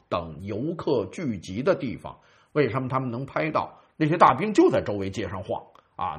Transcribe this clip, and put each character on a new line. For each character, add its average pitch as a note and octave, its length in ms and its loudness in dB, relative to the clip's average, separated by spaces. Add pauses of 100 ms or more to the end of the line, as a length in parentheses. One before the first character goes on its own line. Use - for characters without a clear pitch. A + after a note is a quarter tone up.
等 E2+ 340 -4
游 G#2+ 340 -4
客 B2 300 0
聚 A#2 320 -6
集 F#2 240 -8
的 F3 120 2
地 A2+ 220 -4
方。 - 220 -14 (340)
为 D3 160 2
什 A#2+ 120 -2
么 C3 80 -6
他 C3 120 -2
们 B2+ 100 -4
能 B2+ 160 -6
拍 D#3 240 -2
到？ C#3+ 280 -4 (180)
那 D#3+ 100 2
些 D#3 100 2
大 E3 180 10
兵 G3+ 200 0
就 E4 160 8
在 A2+ 120 2
周 G2+ 120 -4
围 G2 160 -4
街 F#2+ 180 -6
上 F#2 140 -8
晃 - 200 -6 (320)
啊， F2 240 -4